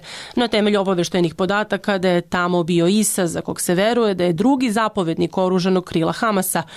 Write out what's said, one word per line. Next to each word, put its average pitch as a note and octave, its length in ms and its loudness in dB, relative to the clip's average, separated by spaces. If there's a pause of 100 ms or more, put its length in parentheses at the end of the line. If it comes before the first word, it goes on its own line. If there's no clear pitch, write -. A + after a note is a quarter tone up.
(360)
na A#3+ 120 2
temelju G#3 320 2
obaveštajnih F3 540 0
podataka G3 640 -2
da F#3 100 0
je F3 120 2
tamo F3 420 0
bio E3+ 240 2
Isa, G3+ 400 2
za E3 140 -4
kog E3 200 -8
se - 140 -2
veruje G#3+ 400 2
da F3+ 100 -2
je F3+ 80 2
drugi B3+ 380 2
zapovednik G3 680 -2
oružanog F#3 460 2
krila E3 280 -2
Hamasa, F#3+ 500 -2 (140)